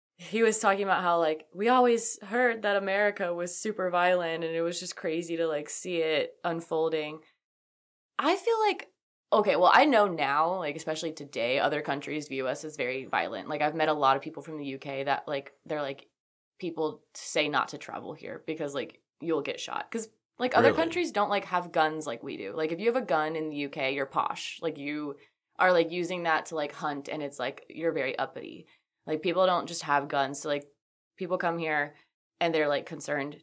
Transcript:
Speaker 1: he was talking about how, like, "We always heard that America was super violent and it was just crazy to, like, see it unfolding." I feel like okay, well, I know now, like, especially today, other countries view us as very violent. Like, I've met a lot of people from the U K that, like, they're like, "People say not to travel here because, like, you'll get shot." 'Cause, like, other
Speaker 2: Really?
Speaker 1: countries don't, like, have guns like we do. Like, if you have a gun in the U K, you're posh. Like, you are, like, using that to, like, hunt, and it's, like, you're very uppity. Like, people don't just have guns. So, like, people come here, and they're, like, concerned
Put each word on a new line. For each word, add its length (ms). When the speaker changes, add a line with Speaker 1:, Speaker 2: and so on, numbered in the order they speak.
Speaker 1:
he 260
was 160
talking 260
about 180
how, 160
like, 360
"We 160
always 520
heard 400
that 140
America 560
was 260
super 300
violent 560
and 100
it 80
was 160
just 160
crazy 440
to, 100
like, 220
see 320
it 320
unfolding." 760
I 180
feel 240
like 300
okay, 160
well, 160
I 120
know 220
now, 520
like, 180
especially 360
today, 460
other 240
countries 460
view 180
us 180
as 120
very 280
violent. 440
Like, 140
I've 120
met 140
a 60
lot 220
of 60
people 200
from 160
the 80
U 120
K 260
that, 240
like, 240
they're 160
like, 260
"People 440
say 340
not 200
to 100
travel 360
here 320
because, 280
like, 260
you'll 220
get 180
shot." 300
'Cause, 180
like, 180
other 120
Speaker 2:
Really? 100
Speaker 1:
countries 340
don't, 180
like, 160
have 260
guns 340
like 160
we 140
do. 180
Like, 180
if 80
you 60
have 160
a 40
gun 300
in 140
the 60
U 120
K, 260
you're 120
posh. 560
Like, 160
you 380
are, 140
like, 200
using 320
that 220
to, 100
like, 160
hunt, 360
and 140
it's, 160
like, 300
you're 240
very 260
uppity. 480
Like, 160
people 240
don't 220
just 140
have 260
guns. 320
So, 80
like, 180
people 220
come 200
here, 360
and 120
they're, 140
like, 200
concerned 560